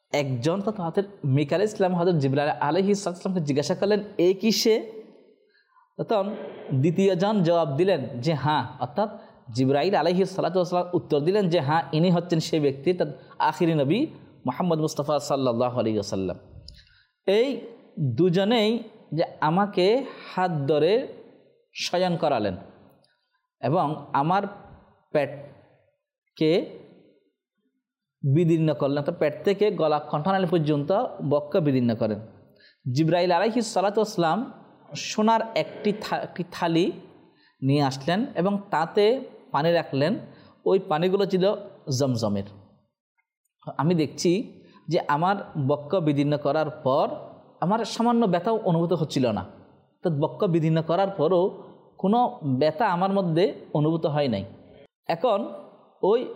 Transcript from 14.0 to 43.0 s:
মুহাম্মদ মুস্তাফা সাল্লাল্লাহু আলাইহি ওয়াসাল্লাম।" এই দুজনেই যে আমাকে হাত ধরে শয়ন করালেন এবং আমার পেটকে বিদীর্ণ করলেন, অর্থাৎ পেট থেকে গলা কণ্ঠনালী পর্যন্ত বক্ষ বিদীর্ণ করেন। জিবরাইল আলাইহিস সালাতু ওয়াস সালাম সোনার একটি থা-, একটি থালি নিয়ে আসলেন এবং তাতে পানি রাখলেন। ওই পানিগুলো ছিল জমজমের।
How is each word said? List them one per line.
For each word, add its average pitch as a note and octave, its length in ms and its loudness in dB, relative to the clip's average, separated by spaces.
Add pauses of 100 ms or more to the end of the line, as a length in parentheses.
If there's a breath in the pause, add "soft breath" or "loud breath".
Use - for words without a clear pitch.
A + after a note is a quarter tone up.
মুহাম্মদ E3+ 340 -2
মুস্তাফা D3+ 400 -2
সাল্লাল্লাহু B2+ 600 0
আলাইহি A2 180 0
ওয়াসাল্লাম।" F#2+ 400 -4 (920 loud breath)
এই A#3 340 0 (380)
দুজনেই F#3+ 840 0 (300)
যে D#3 100 0 (180)
আমাকে G3 640 2 (300)
হাত F#3 160 0
ধরে D#3 680 0 (560)
শয়ন F3+ 420 -2
করালেন A2 380 0 (1080)
এবং D3+ 520 -2
আমার E3 300 2 (680)
পেটকে - 1700 -4 (1600)
বিদীর্ণ D#3+ 380 4
করলেন, C#3+ 240 -2
অর্থাৎ C#3 220 -4
পেট D3+ 240 -2
থেকে G3+ 280 2
গলা D#3 280 2
কণ্ঠনালী E3+ 520 0
পর্যন্ত D#3 540 2 (240)
বক্ষ D3 280 0
বিদীর্ণ C3 380 2
করেন। G#2+ 240 -2 (760 soft breath)
জিবরাইল E3+ 380 2
আলাইহিস A3 420 0
সালাতু G3+ 280 2
ওয়াস G#3+ 140 -2
সালাম F3 380 0 (420)
সোনার A3 460 2 (140)
একটি - 380 -2
থা-, - 280 -6
একটি - 300 -8
থালি E3+ 400 0 (720 soft breath)
নিয়ে C#3 220 2
আসলেন E3 420 -2 (100)
এবং G3 240 0 (120)
তাতে G#3 500 2 (300)
পানি D3+ 200 2
রাখলেন। D#3+ 480 0 (460 loud breath)
ওই F#3 140 4
পানিগুলো F#3 460 0
ছিল F#3+ 300 2 (440)
জমজমের। A2 440 0 (1300)